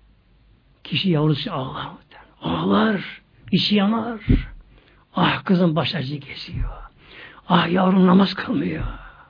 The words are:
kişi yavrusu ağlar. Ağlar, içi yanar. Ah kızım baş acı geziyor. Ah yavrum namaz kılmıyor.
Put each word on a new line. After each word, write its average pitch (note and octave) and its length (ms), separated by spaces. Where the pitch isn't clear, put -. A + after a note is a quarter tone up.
kişi - 260
yavrusu D#3 420
ağlar. C#3+ 360
Ağlar, F#3+ 800
içi G3+ 240
yanar. A3 440
Ah D#3+ 280
kızım F3 320
baş D#3+ 200
acı C#3+ 200
geziyor. - 540
Ah E3+ 220
yavrum F#3 360
namaz F#3 260
kılmıyor. - 500